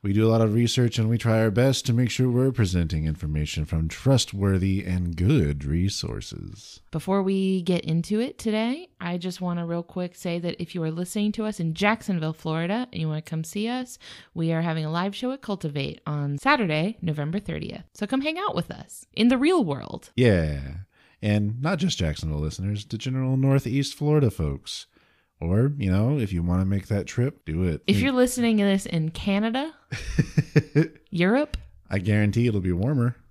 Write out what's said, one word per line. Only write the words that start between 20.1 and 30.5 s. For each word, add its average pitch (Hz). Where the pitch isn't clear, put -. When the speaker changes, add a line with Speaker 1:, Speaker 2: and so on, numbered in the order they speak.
Speaker 1:
Yeah. 87
And 104
not 170
just 185
Jacksonville 76
listeners, 98
the 113
general 131
Northeast 135
Florida 147
folks. -
Or, 107
you 98
know, 110
if 98
you 85
wanna 90
make 95
that 101
trip, -
do 80
it. 82
Speaker 2:
If 208
Speaker 1:
Hey. 202
Speaker 2:
you're 277
listening 247
to 202
this 196
in 160
Canada, 226
Speaker 1:
<laughs> -